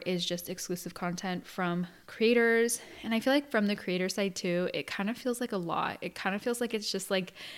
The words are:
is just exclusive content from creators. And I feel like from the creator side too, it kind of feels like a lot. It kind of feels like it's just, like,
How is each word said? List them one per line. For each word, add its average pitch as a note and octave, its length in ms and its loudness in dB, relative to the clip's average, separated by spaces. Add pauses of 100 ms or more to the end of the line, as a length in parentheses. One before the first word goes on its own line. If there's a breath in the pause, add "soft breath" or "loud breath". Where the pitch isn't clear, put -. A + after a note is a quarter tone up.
is F3+ 180 0
just F3 240 -4
exclusive F3+ 460 -6
content F3 540 -4
from F3 400 0 (180)
creators. A#3 760 4 (220 loud breath)
And A3+ 120 0
I A3+ 40 2
feel C4 140 4
like C#4+ 160 4
from G#3 160 4
the G3+ 100 2
creator F#3 340 0
side G3 260 0
too, F3+ 400 0
it C#3+ 100 -4
kind G3+ 240 -2
of B3 80 -4
feels A#3+ 240 -2
like A#3+ 120 -4
a G3+ 40 2
lot. E3 440 -2
It F3 120 -6
kind G3 220 0
of G#3 80 -2
feels A#3+ 180 0
like A#3 140 -2
it's G#3 160 -4
just, F#3+ 180 -4
like, F#3+ 240 0 (240 loud breath)